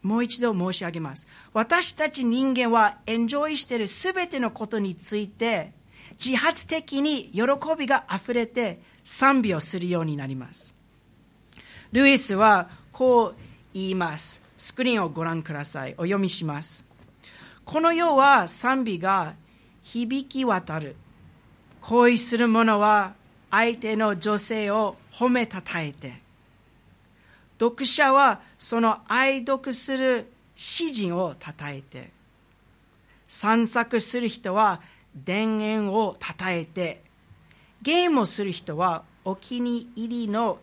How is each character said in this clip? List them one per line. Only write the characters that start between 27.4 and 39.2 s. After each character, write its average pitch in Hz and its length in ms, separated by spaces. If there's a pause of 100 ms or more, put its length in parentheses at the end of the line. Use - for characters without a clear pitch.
読 240 260
者 269 260
は 269 280 (180)
そ 233 220
の 226 260
愛 254 400
読 269 260
す 269 240
る 254 340 (240)
詩 - 380
人 190 240
を 180 220
た 151 140
た 147 180
え 139 100
て、 - 300 (1200)
散 226 380
策 214 340
す - 200
る 233 80
人 190 260
は 202 260 (440)
田 180 100
園 214 580
を 208 260
た - 160
た 190 180
え 170 120
て、 170 380 (800)
ゲ 349 280
ー - 20
ム 269 120
を 185 40
す - 180
る 190 80
人 156 240
は 170 280 (200)